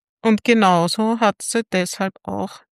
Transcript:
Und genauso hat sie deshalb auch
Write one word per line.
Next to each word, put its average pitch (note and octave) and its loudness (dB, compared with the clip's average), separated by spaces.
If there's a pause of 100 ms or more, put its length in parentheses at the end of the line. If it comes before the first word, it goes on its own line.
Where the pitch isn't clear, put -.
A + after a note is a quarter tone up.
(220)
Und A3 0
genauso A3 2
hat G#3+ 0
sie A3+ -4
deshalb F#3 -4 (100)
auch - -8 (100)